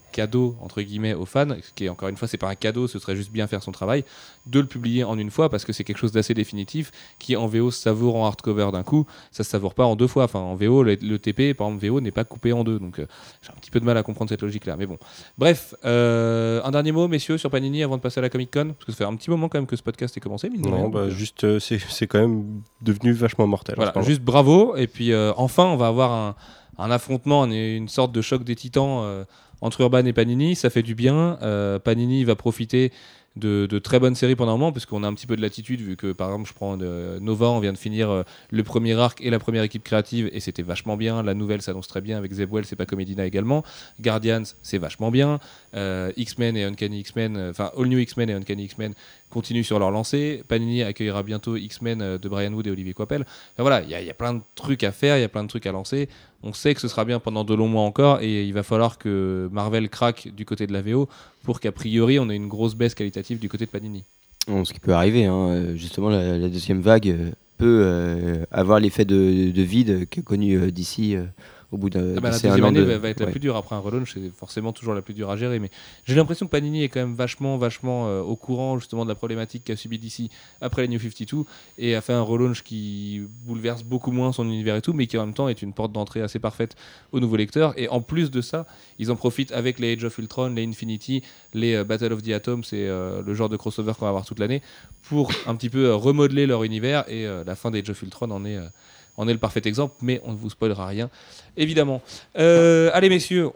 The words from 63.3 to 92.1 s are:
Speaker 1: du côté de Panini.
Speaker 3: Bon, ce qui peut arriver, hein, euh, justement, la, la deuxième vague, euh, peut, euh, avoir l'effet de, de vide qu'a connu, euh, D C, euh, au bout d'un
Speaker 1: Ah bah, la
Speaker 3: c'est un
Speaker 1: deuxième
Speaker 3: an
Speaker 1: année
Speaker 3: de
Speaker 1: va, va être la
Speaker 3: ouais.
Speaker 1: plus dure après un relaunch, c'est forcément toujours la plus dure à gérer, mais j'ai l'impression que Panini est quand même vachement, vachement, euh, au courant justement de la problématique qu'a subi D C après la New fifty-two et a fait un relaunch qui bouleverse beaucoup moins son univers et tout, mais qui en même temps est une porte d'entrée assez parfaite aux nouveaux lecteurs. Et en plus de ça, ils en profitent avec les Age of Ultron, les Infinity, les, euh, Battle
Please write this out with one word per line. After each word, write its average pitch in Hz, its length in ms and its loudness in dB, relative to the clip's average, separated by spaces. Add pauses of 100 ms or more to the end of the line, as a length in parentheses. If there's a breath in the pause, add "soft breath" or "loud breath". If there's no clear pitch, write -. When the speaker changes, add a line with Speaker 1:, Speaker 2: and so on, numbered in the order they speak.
Speaker 1:
du 107 120 -6
côté 107 160 -6
de - 40 -12
Panini. 101 340 -10 (440)
Speaker 3:
Bon, 95 160 2
ce - 80 -8
qui - 80 -14
peut 92 140 2
arriver, 104 320 6
hein, 92 240 2
euh, 87 260 0
justement, 87 320 -4
la, 90 300 2
la 90 100 0
deuxième 90 320 -2
vague, 107 280 6
euh, 85 220 0 (280)
peut, 117 260 6
euh, 87 640 0
avoir 101 300 4
l'effet 104 240 4
de, 92 460 4
de 92 120 4
vide 95 460 2
qu'a 170 140 -8
connu, 101 320 2
euh, 92 180 2
D 90 100 -6
C, 107 320 -2
euh, 90 120 -4 (460 loud breath)
au 107 40 -6
bout 98 120 0
d'un 90 280 0
Speaker 1:
Ah - 40 -2
bah, 120 100 0
la - 20 0
Speaker 3:
c'est 117 160 2
un - 20 6
Speaker 1:
deuxième 104 140 8
Speaker 3:
an 104 60 10
Speaker 1:
année 101 100 8
Speaker 3:
de - 40 8
Speaker 1:
va, 117 140 2
va 110 120 -4
être 107 100 -4
la 104 60 0
Speaker 3:
ouais. 92 40 -2
Speaker 1:
plus 139 80 -2
dure 139 160 0
après 107 220 -6
un - 20 -4
relaunch, 113 360 -6
c'est 92 220 -10
forcément 110 360 -8
toujours 113 200 -6
la 98 100 -4
plus 101 120 -12
dure 104 160 -6
à 101 60 -2
gérer, 120 240 -2
mais 98 100 -6 (340 loud breath)
j'ai 131 120 2
l'impression 165 300 2
que 147 40 -6
Panini 147 320 0
est 139 60 0
quand 131 100 -4
même 123 160 -4
vachement, 131 440 -4
vachement, 120 500 -2
euh, 95 140 -2
au 101 120 -4
courant 127 460 -4
justement 113 240 -6
de 113 40 -6
la 107 60 -2
problématique 113 480 -8
qu'a 110 140 -6
subi 113 200 -10
D 113 120 -10
C 113 220 -10 (300 soft breath)
après 127 220 -4
la 123 60 0
New 120 100 -2
fifty-two 117 480 -6 (320 loud breath)
et 117 160 0
a 110 60 0
fait 123 120 -4
un 120 100 2
relaunch 117 420 0
qui 104 580 -8 (240)
bouleverse 117 380 -6
beaucoup 123 260 -4
moins 127 220 0
son 120 140 -2
univers 110 280 -2
et 107 80 0
tout, 170 120 -2
mais 135 120 0
qui 113 100 -4
en 110 100 -2
même 104 80 -8
temps 139 140 -2
est 110 140 -4
une 101 100 -8
porte 107 200 -4
d'entrée 110 300 -4
assez 107 180 -6
parfaite 113 340 -4 (380 loud breath)
aux 131 80 0
nouveaux 113 160 2
lecteurs. 135 400 2
Et 123 100 -4
en 120 140 -2
plus 156 320 -2
de 127 80 -2
ça, 160 260 -6 (320 soft breath)
ils 113 140 -2
en 117 40 0
profitent 127 360 -2
avec 120 260 -2
les 117 140 0
Age 117 100 -4
of 117 160 -6
Ultron, 127 300 -4
les 113 180 -4
Infinity, 113 560 -6 (320 loud breath)
les, 113 200 2
euh, 104 100 2
Battle 110 280 -2